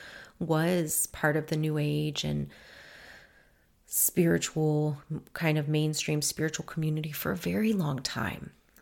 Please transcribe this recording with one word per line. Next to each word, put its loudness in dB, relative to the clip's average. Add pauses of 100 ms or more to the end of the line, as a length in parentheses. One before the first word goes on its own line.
(380)
was 2
part 2
of -2
the 0
New 0
Age 0
and -2 (1400)
spiritual, 2 (300)
kind 2
of 0
mainstream 2
spiritual -2
community -2
for -4
a -2
very 0
long 0
time. -6 (280)